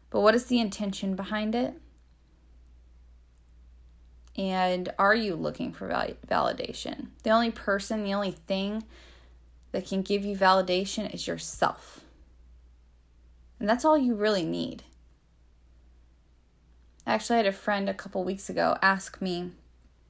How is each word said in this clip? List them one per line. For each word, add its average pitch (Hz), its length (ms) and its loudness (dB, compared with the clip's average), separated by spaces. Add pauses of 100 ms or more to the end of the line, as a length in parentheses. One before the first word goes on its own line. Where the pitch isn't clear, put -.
(100)
But - 100 0
what 220 160 8
is 240 100 2
the 240 140 2
intention 196 560 -4
behind 214 400 -4
it? 247 180 -2 (2500)
And 185 600 0
are 196 180 6
you 214 200 0
looking 156 380 -6
for - 160 -10
val-, - 260 -2 (140)
validation? - 800 -2 (160)
The 226 60 0
only 226 200 4
person, 214 540 -2
the 196 100 -2
only 202 160 -2
thing 196 540 -4 (880)
that 190 160 -6
can 190 140 -2
give 202 220 -2
you 202 120 -4
validation 190 760 2
is - 140 -8
yourself. - 760 -4 (1500)
And 202 100 -4
that's 240 160 2
all 311 140 6
you 247 160 2
really 208 300 2
need. 170 400 -4 (2250)
I 226 80 2
actually 233 240 2
had 214 80 4
a 196 60 4
friend 196 360 0
a 196 60 -2
couple 196 280 -6
weeks 196 260 -4
ago 170 340 2
ask 190 380 2
me 180 300 -4 (600)